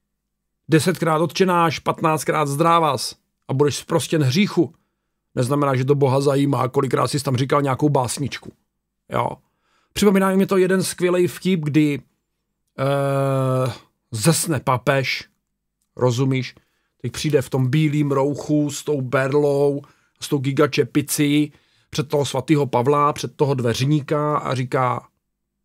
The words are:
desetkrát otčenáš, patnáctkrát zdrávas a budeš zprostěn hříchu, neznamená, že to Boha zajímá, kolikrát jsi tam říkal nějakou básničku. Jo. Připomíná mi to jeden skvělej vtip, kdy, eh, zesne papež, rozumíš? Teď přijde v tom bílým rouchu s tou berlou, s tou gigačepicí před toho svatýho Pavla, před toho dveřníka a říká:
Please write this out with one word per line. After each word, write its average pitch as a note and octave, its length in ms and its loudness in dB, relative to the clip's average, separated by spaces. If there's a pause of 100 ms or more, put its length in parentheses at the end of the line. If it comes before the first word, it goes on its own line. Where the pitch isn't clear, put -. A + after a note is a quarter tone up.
(680)
desetkrát D#3+ 520 2
otčenáš, E3+ 580 0
patnáctkrát D#3 720 -2
zdrávas D#3 680 2 (320)
a B2+ 60 -4
budeš C#3 220 2
zprostěn E3 460 -2
hříchu, D3 520 0 (600)
neznamená, C3+ 420 0
že C3 80 0
to C#3 100 2
Boha C#3 260 4
zajímá, C#3 480 2
kolikrát C3+ 400 0
jsi C#3+ 140 -4
tam C3+ 140 -2
říkal C#3 260 0
nějakou C#3 260 0
básničku. C#3 640 -4 (560)
Jo. A#2+ 220 -2 (680)
Připomíná G3 340 4
mi F#3+ 160 2
to G3 100 0
jeden F#3 260 2
skvělej F3+ 440 0
vtip, F3+ 340 -2
kdy, D3 420 0 (760)
eh, C3+ 960 0 (380)
zesne C3 500 0
papež, C3+ 680 -2 (680)
rozumíš? B2+ 580 0 (480)
Teď B2+ 100 -8
přijde C#3+ 300 0
v - 80 -12
tom C3 200 0
bílým D3 420 2
rouchu D3 580 0
s - 140 -12
tou D3 160 -2
berlou, C#3 840 0 (380)
s - 80 -10
tou D3 100 -2
gigačepicí C#3+ 1120 0 (380)
před C#3+ 180 -6
toho C#3+ 160 0
svatýho C#3+ 420 0
Pavla, C#3+ 460 2
před C#3+ 240 -10
toho C#3 180 0
dveřníka C#3+ 840 0
a C3 160 -4
říká: B2+ 540 -2 (560)